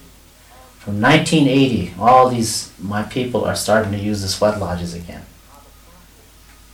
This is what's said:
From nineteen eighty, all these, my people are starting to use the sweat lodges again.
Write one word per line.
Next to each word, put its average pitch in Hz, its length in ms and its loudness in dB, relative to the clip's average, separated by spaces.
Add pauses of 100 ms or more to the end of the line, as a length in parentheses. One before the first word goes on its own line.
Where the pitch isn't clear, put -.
(800)
From 101 200 -6
nineteen 147 480 4
eighty, 123 500 2
all 123 300 6
these, - 500 -4
my 104 260 -6
people 110 420 -4
are - 100 -2
starting 107 380 0
to 101 60 -4
use 104 220 -4
the 95 60 -6
sweat 104 320 -2
lodges 87 340 -6
again. 80 320 -16 (1500)